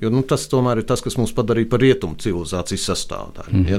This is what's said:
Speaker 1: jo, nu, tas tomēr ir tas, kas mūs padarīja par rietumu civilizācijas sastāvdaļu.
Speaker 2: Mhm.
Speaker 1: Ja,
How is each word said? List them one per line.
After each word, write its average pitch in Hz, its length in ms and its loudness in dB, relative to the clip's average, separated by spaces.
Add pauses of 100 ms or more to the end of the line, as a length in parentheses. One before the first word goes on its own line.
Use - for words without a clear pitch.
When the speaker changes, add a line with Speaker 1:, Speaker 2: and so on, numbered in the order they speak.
Speaker 1:
jo, 110 80 0
nu, 127 160 2
tas - 240 -2
tomēr 123 320 2
ir 113 80 -6
tas, 123 160 0
kas 127 160 -4
mūs 110 160 0
padarīja 113 320 0
par 120 140 4
rietumu 110 340 4
civilizācijas 90 720 -4
sastāvdaļu. - 640 -6
Speaker 2:
Mhm. 92 160 4
Speaker 1:
Ja, 98 100 2